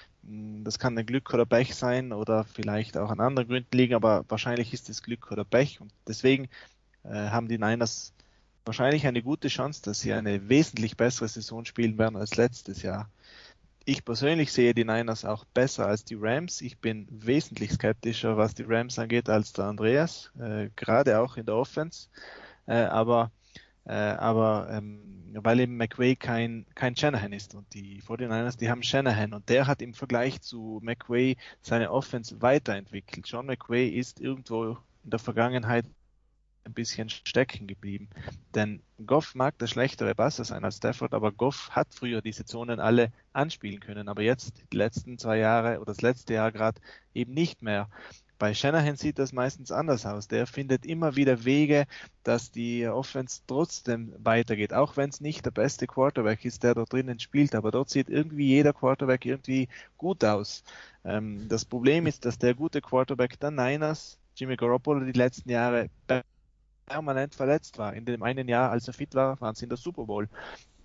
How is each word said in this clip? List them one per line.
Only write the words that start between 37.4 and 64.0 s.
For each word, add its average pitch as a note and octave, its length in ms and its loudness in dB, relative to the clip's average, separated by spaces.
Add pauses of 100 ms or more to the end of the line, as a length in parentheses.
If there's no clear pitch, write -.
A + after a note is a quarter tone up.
geblieben. G2+ 400 -10 (480)
Denn G#2 240 -2 (260)
Goff C3+ 300 2
mag C3 220 0
das A#2 120 -4
schlechtere A#2 460 -2
Passer B2 280 0
sein G#2+ 200 -8
als G#2 140 -4
Stafford, A#2+ 360 -4
aber G#2+ 160 0
Goff B2+ 400 -4
hat - 240 -2
früher A#2 280 -4
diese A2 220 -8
Zonen A#2 360 -6
alle A#2 320 4 (200)
anspielen C3 460 -4
können, G#2 300 -12
aber G#2 140 -6
jetzt - 500 -2
die - 40 -2
letzten A2+ 400 -2
zwei A2 220 0
Jahre A2+ 380 4
oder G#2 160 -6
das F#2+ 100 -10
letzte A#2+ 320 0
Jahr A2 160 2
grad A2 300 -2 (340)
eben B2 200 -6
nicht E3 280 -2
mehr. G#2 260 -2 (520)
Bei G#2+ 120 2
Shanahan D3 440 2
sieht D3 240 -4
das C3 120 -2
meistens C3 380 -4
anders B2+ 360 -2
aus. G#2 200 -8
Der A2+ 220 -2
findet C3 380 -2
immer D#3+ 280 -2
wieder C3 300 4
Wege, C#3+ 400 4 (400)
dass A#2 260 0
die A#2 380 -4
Offense C3 580 -6
trotzdem B2 720 -4
weitergeht, A2+ 540 0
auch C#3+ 240 2
wenn's C#3+ 240 -2
nicht D3 260 -6
der A#2 60 -4
beste C#3 340 0
Quarterback B2 580 0
ist, B2 200 -4
der A#2+ 100 6
dort A2+ 180 -4
drinnen B2+ 280 -2
spielt, C#3+ 340 2
aber A2 160 0
dort B2+ 200 0
sieht C3+ 200 0
irgendwie D3 360 0
jeder C#3+ 260 8
Quarterback C3 520 2
irgendwie C3 440 -2 (300)
gut F3+ 260 -2
aus. G#2 400 0 (400)
Ähm, G#2+ 440 -6
das A2 160 0
Problem C#3+ 440 2
ist, - 160 -4
dass A#2+ 140 -2
der B2 160 4
gute D3 260 -4
Quarterback B2+ 580 0
der C#3+ 140 -4
Niners, D3+ 640 -2 (160)